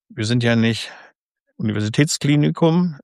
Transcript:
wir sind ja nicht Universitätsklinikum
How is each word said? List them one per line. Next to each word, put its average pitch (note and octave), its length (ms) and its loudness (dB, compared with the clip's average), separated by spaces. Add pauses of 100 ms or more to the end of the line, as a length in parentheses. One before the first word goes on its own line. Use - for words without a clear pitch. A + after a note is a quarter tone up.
wir - 180 -8
sind A#2+ 160 0
ja A#2+ 140 2
nicht A2+ 340 0 (640)
Universitätsklinikum D3 1500 0